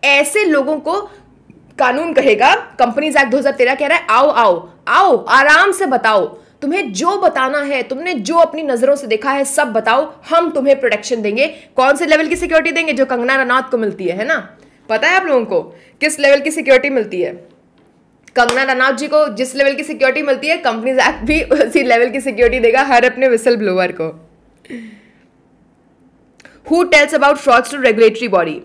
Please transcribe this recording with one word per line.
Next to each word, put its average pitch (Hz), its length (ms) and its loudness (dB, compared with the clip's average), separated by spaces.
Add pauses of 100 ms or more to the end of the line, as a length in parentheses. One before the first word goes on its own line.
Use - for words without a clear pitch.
ऐसे 294 400 0
लोगों 294 360 0
को 359 200 -4 (760)
कानून 269 340 -2
कहेगा, 269 420 4
कंपनीज 277 640 -2
एक्ट 277 120 2
दो 247 100 0
हज़ार 269 140 0
तेरह 262 220 0
कह 277 120 -4
रहा 320 120 0
है, - 120 -8
"आओ, 262 200 4
आओ, 190 400 0 (180)
आओ, 311 360 2
आराम 302 480 4
से 381 140 -2
बताओ, 220 560 0 (200)
तुम्हें 294 300 -4
जो 339 240 -2
बताना 294 440 0
है, 277 220 -4
तुमने 311 320 -6
जो 247 220 -4
अपनी 330 260 2
नजरों 269 340 0
से 277 100 -10
देखा 220 240 -2
है, 277 140 -2
सब 269 280 -2
बताओ, 233 420 0 (140)
हम 330 220 0
तुम्हें 277 300 0
प्रोटेक्शन 226 420 -2
देंगे।" 214 240 0 (300)
कौन 269 200 2
से 330 100 -2
लेवल 311 200 2
की 339 100 -2
सिक्योरिटी 320 340 0
देंगे? 330 220 -4
जो 262 120 0
कंगना 262 380 -2
रनौत 254 280 -2
को 247 80 -2
मिलती 208 260 -4
है, 175 120 -2
है 208 80 -4
ना? 277 320 -4 (320)
पता 220 200 0
है 359 80 2
आप 381 100 0
लोगों 262 180 2
को 180 180 -2 (380)
किस 302 200 -2
लेवल 277 200 4
की 294 100 -4
सिक्योरिटी 269 400 2
मिलती 208 320 -4
है? - 340 -10 (800)
कंगना 247 260 2
रनौत 262 320 0
जी 277 140 -8
को 302 200 2
जिस 247 260 -6
लेवल 277 200 0
की 294 80 -8
सिक्योरिटी 269 400 -2
मिलती 285 240 -2
है, 320 100 0
कंपनीज 254 420 -2
एक्ट 285 200 0
भी 302 240 -2
उसी 285 400 0
लेवल 240 280 2
की 262 100 -6
सिक्योरिटी 240 400 0
देगा 233 220 2
हर 247 220 4
अपने 254 240 0
व्हिसल 240 280 2
ब्लोअर 185 360 -2
को। 160 360 -10 (2500)
Who 349 200 0
tells 294 220 2
about 285 220 4
frauds 247 340 2
to 285 60 -10
regulatory 226 580 2
body? 165 200 0 (100)